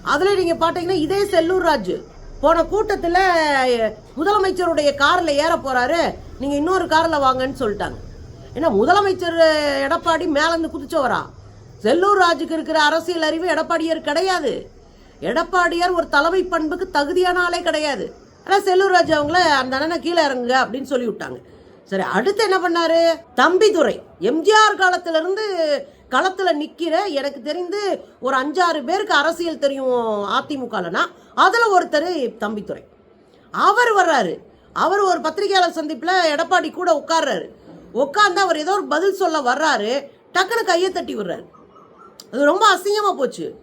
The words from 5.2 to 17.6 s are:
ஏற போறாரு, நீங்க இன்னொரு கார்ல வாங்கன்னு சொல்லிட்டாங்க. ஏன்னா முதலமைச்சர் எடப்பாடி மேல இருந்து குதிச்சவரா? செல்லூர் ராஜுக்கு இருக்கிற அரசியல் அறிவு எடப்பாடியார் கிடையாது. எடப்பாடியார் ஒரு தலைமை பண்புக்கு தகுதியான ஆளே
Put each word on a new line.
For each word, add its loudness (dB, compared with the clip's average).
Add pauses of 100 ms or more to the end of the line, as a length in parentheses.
ஏற 2
போறாரு, 0 (260)
நீங்க -2
இன்னொரு 0
கார்ல 0
வாங்கன்னு 0
சொல்லிட்டாங்க. -4 (540)
ஏன்னா 0
முதலமைச்சர் 2 (440)
எடப்பாடி 0
மேல 2
இருந்து -2
குதிச்சவரா? -2 (640)
செல்லூர் 4
ராஜுக்கு 0
இருக்கிற 0
அரசியல் 0
அறிவு -2
எடப்பாடியார் -2
கிடையாது. -2 (520)
எடப்பாடியார் 0
ஒரு -2
தலைமை 2
பண்புக்கு -4
தகுதியான 0
ஆளே -2